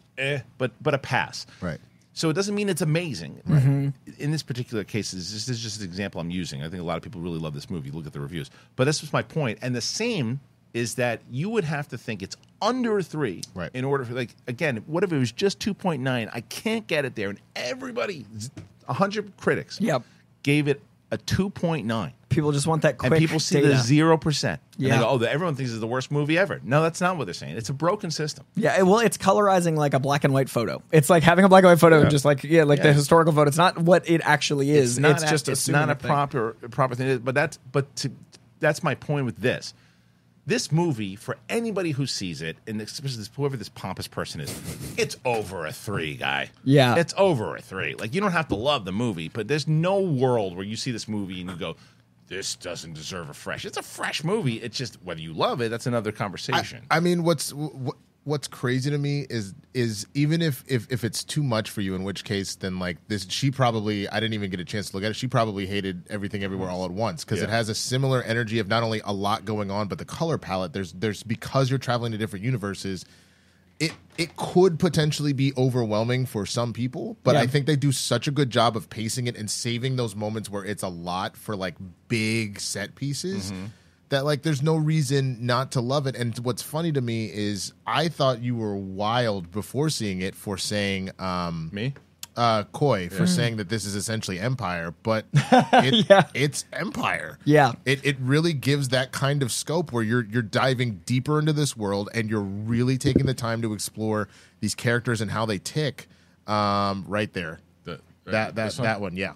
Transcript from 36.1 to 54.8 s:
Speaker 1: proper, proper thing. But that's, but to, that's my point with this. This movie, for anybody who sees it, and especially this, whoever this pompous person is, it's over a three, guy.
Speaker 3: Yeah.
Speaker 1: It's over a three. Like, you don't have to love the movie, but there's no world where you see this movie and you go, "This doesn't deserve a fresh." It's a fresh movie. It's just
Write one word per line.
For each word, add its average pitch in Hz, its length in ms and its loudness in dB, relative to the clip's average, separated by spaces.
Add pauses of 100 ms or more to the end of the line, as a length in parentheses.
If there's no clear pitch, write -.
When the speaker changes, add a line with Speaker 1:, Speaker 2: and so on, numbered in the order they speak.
Speaker 1:
proper, 139 420 0 (180)
proper 127 260 0
thing. 131 240 0
But 123 140 -2
that's, 151 240 0 (140)
but 131 260 -2
to, 131 140 -6 (480)
that's 156 240 2
my 143 100 2
point 143 320 -4
with 117 120 -6
this. 101 360 -2 (720)
This 240 260 -2
movie, 117 460 0
for - 180 -8 (140)
anybody 196 420 -2
who 139 140 -2
sees 87 360 -6
it, 80 140 -8 (120)
and 107 120 -6
especially 120 380 -10
this, 104 180 -12
whoever 139 220 -4
this 104 100 -10
pompous 95 400 -8
person - 320 -8
is, 71 100 -8 (460)
it's - 300 -4
over 98 400 -4
a 76 80 -6
three, 85 420 -6
guy. 69 360 -4 (120)
Speaker 3:
Yeah. 131 320 4
Speaker 1:
It's 170 220 0
over 117 400 2
a - 40 -14
three. 82 340 -6
Like, 113 200 -6
you 190 60 -2
don't 208 100 0
have 165 180 0
to - 60 -2
love 120 300 0
the 92 80 -6
movie, 98 340 -2
but 107 220 -6
there's 147 180 -2
no 170 320 2
world 123 560 2
where 95 100 -6
you 107 120 -8
see 131 140 -6
this 107 180 -6
movie 95 320 -6
and 90 80 -8
you 92 80 -10
go, 82 180 -8 (540)
"This 95 260 -8
doesn't 85 380 -12
deserve 78 360 -10
a 71 40 -14
fresh." - 320 -10
It's 208 120 -10
a - 60 -8
fresh - 400 -8
movie. 160 380 0
It's 113 160 -10
just - 260 -10